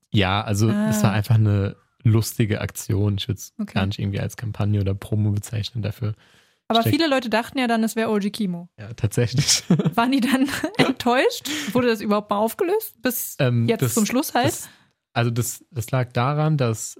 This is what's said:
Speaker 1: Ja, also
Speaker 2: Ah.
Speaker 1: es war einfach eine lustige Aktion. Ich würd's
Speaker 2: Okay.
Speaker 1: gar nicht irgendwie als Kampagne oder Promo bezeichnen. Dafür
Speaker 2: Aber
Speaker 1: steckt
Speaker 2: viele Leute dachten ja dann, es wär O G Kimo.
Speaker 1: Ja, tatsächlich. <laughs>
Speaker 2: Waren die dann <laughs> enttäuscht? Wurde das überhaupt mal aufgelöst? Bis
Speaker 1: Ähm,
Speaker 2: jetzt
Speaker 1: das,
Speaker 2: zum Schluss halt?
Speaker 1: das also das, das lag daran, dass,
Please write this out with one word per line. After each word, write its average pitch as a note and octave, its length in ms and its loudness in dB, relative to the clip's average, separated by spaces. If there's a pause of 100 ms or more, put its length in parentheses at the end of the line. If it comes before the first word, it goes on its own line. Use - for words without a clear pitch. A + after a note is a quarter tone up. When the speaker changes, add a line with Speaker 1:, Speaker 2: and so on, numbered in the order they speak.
(120)
Speaker 1:
Ja, G2 320 2
also A2 260 2
Speaker 2:
Ah. G#2+ 200 0
Speaker 1:
es G#2+ 120 2
war A2 100 4
einfach G#2+ 240 2
eine G#2 400 2 (280)
lustige A2 580 2
Aktion. G2+ 560 -2
Ich - 100 -6
würd's - 320 -8
Speaker 2:
Okay. G3+ 200 -6
Speaker 1:
gar G2 80 2
nicht G2+ 100 -4
irgendwie G2+ 220 -2
als G2+ 180 -6
Kampagne G#2 420 -2
oder G2 140 0
Promo G#2 380 -2
bezeichnen. G#2 500 -6
Dafür G#2+ 320 -6 (540)
Speaker 2:
Aber A3+ 140 2
Speaker 1:
steckt B3 140 2
Speaker 2:
viele D#4+ 140 0
Leute B3+ 200 0
dachten A3 280 -2
ja B3 100 0
dann, A3+ 160 2
es A3 120 -2
wär A3 160 -2
O G#3+ 80 0
G G3+ 100 -2
Kimo. F3 400 -6 (100)
Speaker 1:
Ja, G#2 140 -14
tatsächlich. - 760 0
<laughs> D#3+ 260 2
Speaker 2:
Waren A#3+ 160 2
die C4+ 100 4
dann C4 260 2 (160)
<laughs> D#4+ 140 -6
enttäuscht? C4 720 2 (240)
Wurde B3 140 2
das A3 140 0
überhaupt G#3 280 0
mal G#3 80 0
aufgelöst? E4 640 -2
Bis - 380 -4
Speaker 1:
Ähm, B2 280 2
Speaker 2:
jetzt A3+ 140 0
Speaker 1:
das, B2 120 2
Speaker 2:
zum G#3+ 120 4
Schluss C4+ 280 -2
halt? C4 140 2
Speaker 1:
das - 220 -4 (460)
also A#2+ 140 2
das, A#2+ 400 -4
das B2 220 -8
lag B2+ 200 -2
daran, D3 460 0
dass, A#2 420 -2